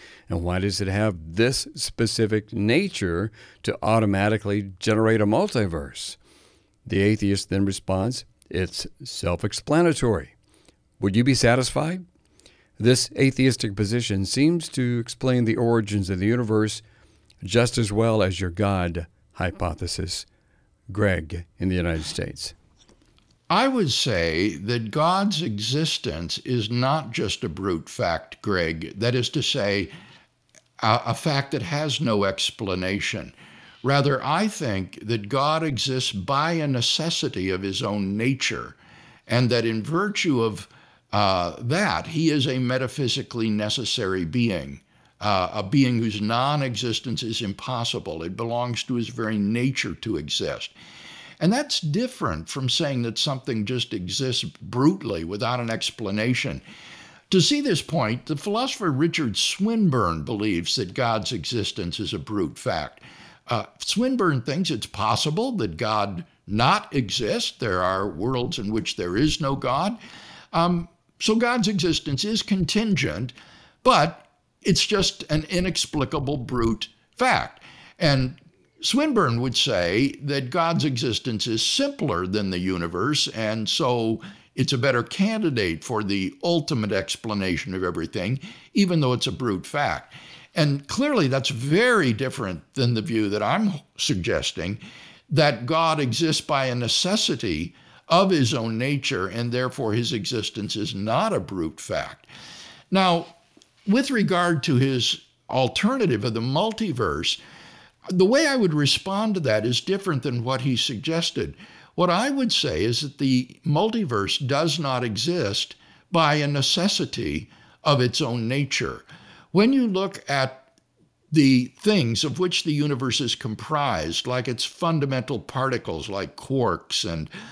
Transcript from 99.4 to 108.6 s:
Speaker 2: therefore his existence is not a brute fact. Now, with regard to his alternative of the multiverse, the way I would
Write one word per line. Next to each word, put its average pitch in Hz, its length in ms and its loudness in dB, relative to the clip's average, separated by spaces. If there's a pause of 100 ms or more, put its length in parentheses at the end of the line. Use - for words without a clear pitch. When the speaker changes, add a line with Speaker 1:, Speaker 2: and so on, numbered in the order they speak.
Speaker 2:
therefore 123 420 -2
his 117 180 0
existence 104 640 -4
is 107 200 -4
not 123 380 0
a 135 60 0
brute 82 400 -4
fact. - 460 -6 (640)
Now, 185 380 2 (600)
with 254 220 4
regard 175 540 2
to 143 140 4
his 131 440 2 (300)
alternative 131 760 2
of 117 80 0
the 113 80 -2
multiverse, 127 1000 -2 (680)
the 185 160 6
way 277 220 6
I 277 80 2
would 196 180 4